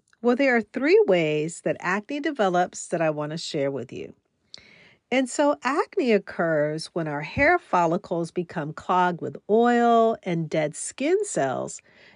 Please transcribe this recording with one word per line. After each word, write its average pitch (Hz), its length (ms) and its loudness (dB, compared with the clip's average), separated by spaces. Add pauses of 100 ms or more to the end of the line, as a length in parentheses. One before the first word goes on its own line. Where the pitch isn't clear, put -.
(200)
Well, 240 160 2
there 269 180 2
are 233 60 2
three 302 460 2
ways 160 560 0
that 196 180 -2
acne 208 400 -4
develops 196 680 -2
that 170 120 -4
I 160 80 2
want 151 240 -4
to 165 60 -8
share 139 320 -4
with 120 200 -8
you. - 220 -12 (1000)
And 254 160 2
so 294 360 0
acne 277 500 0
occurs 160 760 0
when 165 200 -6
our 147 140 -4
hair 294 360 2
follicles 170 720 0
become 156 440 -6
clogged 180 480 0
with 139 160 -10 (100)
oil 233 720 4
and 165 280 -4
dead 156 260 -2
skin 370 480 -2
cells, 131 560 -4 (360)